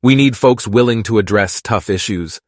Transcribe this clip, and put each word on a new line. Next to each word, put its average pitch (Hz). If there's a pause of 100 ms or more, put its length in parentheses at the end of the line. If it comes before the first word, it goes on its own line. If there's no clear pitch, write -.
We 131
need 135
folks 127
willing 113
to 110
address 98
tough -
issues. 92